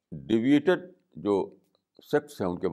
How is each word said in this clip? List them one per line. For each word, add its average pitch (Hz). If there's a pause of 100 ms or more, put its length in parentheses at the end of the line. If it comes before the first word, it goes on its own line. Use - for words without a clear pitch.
(120)
ڈیویٹڈ 131 (440)
جو 101 (760)
سیکٹس 147
ہیں 92
ان 90
کے 90